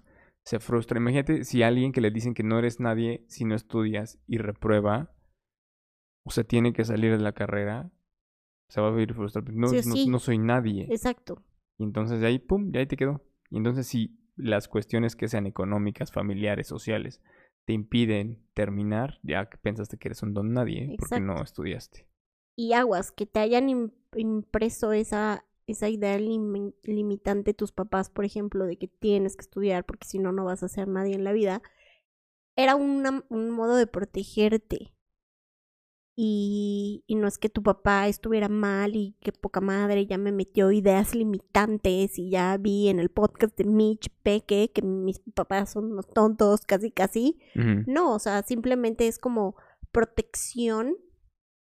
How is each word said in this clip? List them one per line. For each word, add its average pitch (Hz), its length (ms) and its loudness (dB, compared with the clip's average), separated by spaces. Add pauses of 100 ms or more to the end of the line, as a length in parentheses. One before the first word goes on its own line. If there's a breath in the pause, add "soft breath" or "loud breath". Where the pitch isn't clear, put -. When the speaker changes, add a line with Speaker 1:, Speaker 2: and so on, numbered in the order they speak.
(440 soft breath)
Speaker 1:
se 110 160 -4
frustran. 117 420 -2
Imagínate 139 400 0
si 123 220 2
a - 40 6
alguien 127 220 2
que 127 100 -2
le 107 120 2
dicen 117 200 -2
que 110 120 -4
no 113 160 2
eres 117 180 0
nadie 117 480 -2
si - 180 -8
no 110 120 0
estudias 107 720 -4
y 117 100 -2
reprueba, 107 720 0 (1120)
o - 60 -14
sea, 117 140 -2
tiene 120 280 2
que 113 120 -2
salir 113 320 2
de 107 60 0
la 104 100 -2
carrera, 104 580 -6 (800)
se - 120 -4
va 107 80 4
a - 20 0
vivir 113 240 0
frustrado. 107 380 -6
No, 117 160 2
Speaker 2:
Sí 127 100 2
o 117 60 0
Speaker 1:
no, 120 100 -2
Speaker 2:
sí. 131 160 2
Speaker 1:
no 123 80 2
soy 117 200 0
nadie. 110 520 0
Speaker 2:
Exacto. 226 520 -6 (360)
Speaker 1:
Y 110 60 -4
entonces 110 360 -2
de 113 60 2
ahí, 123 120 2
pum, 196 340 -2
ya 127 80 0
ahí 135 60 0
te 139 100 -6
quedó. 139 260 -2 (280)
Y - 80 -6
entonces 123 280 0
si 113 320 -2 (180)
las 107 320 -2
cuestiones 113 480 -2
que 110 120 -4
sean 107 180 -4
económicas, 101 640 -4
familiares, 101 540 -4
sociales, - 560 -8 (420 soft breath)
te 113 100 -2
impiden 110 680 -2 (100)
terminar, 104 680 -2
ya 95 260 -4
que - 80 -20
pensaste 104 420 -6
que - 100 -8
eres - 140 -12
un 104 120 -4
don 104 180 -2
nadie 123 460 -2
porque 240 220 -2
Speaker 2:
Exacto. - 0 -
Speaker 1:
no 190 220 -4
estudiaste. - 640 -10 (480)
Speaker 2:
Y 233 160 -2
aguas, 226 400 2
que 208 140 -6
te - 120 -2
hayan 240 300 4
im-, 240 240 0 (240)
impreso 220 760 -2
esa, 214 520 -2 (240)
esa 214 200 -4
idea 202 300 0
limi-, 208 640 -4
limitante 208 720 -2
tus - 160 -4
papás, 190 400 -4
por 208 140 -4
ejemplo, 202 400 -4
de 175 140 -4
que 180 100 -8
tienes 196 480 0
que - 60 -20
estudiar 190 420 -2
porque - 240 -14
si 190 100 -8
no, 185 140 0
no 190 120 -2
vas 185 200 -4
a 180 40 -4
ser 196 200 -6
nadie 196 260 -2
en 196 80 -2
la 196 100 -2
vida, 208 300 0 (960 soft breath)
era 262 180 4
una, 277 540 0
un 226 220 -4
modo 233 260 2
de 233 100 4
protegerte. 214 1080 -2 (1300)
Y, 208 880 -2
y 214 100 -2
no 208 120 2
es - 80 -6
que 214 140 -2
tu 208 120 -6
papá 202 460 2
estuviera 214 400 0
mal 208 480 0
y 202 240 -4
qué 202 120 -6
poca - 280 -6
madre, 202 460 2
ya 196 100 -2
me 202 160 0
metió 196 400 4
ideas 202 420 4
limitantes 202 1040 0
y 185 120 -6
ya 185 260 2
vi 202 320 2
en 190 120 4
el 175 100 2
podcast 214 480 2
de 185 60 2
Mitch 214 440 4 (140)
Peque 208 520 2
que 202 60 -2
mis 190 380 -2 (160)
papás 196 380 -2
son 220 200 -4
unos 196 160 -8
tontos, 214 540 6
casi, 202 280 0
casi. 226 480 0 (160 soft breath)
Speaker 1:
Ujú. 113 300 2
Speaker 2:
No, 285 300 2
o 214 40 0
sea, 202 260 -2
simplemente 233 640 0
es 226 100 -6
como 220 380 -2 (360 soft breath)
protección 233 1040 0 (840)